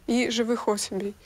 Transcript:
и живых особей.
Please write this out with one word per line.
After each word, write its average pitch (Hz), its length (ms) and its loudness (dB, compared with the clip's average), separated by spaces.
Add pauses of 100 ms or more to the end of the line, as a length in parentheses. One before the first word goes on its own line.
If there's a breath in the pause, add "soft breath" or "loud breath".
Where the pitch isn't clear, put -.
и 240 240 2
живых 226 360 0
особей. 208 480 -2 (120 soft breath)